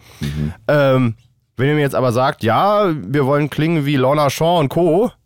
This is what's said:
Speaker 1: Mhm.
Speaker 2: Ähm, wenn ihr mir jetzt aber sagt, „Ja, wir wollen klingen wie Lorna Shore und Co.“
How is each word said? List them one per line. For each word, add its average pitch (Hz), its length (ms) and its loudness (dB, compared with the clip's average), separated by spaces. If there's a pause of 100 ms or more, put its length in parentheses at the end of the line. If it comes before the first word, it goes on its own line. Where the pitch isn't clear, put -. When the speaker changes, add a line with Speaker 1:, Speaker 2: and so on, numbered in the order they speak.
(200)
Speaker 1:
Mhm. 76 340 -6 (140)
Speaker 2:
Ähm, 131 480 2 (420)
wenn 131 120 0
ihr 151 60 0
mir 151 60 0
jetzt 139 140 -2
aber 123 160 0
sagt, 127 320 -2
„Ja, 180 520 2
wir 135 300 -2
wollen 143 240 0
klingen 156 360 -2
wie 147 100 0
Lorna 139 340 2
Shore 170 300 0
und 139 100 0
Co.“ 180 420 0 (140)